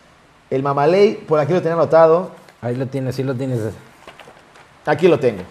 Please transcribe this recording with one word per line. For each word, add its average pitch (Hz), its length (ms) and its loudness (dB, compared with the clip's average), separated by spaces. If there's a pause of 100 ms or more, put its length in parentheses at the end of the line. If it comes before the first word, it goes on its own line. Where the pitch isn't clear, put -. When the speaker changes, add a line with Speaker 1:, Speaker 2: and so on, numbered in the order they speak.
(500)
Speaker 1:
El 135 120 -4
Mamaley, 156 520 2
por 151 260 -2
aquí 143 140 -2
lo 175 60 0
tenía 160 140 -2
anotado. 165 560 4 (300)
Speaker 2:
Ahí 123 160 -6
lo 135 100 -6
tienes, 131 300 -6
sí 135 60 -4
lo 135 120 -4
tienes. 127 260 -4 (1300)
Speaker 1:
Aquí 151 220 2
lo 156 100 4
tengo. 107 320 -2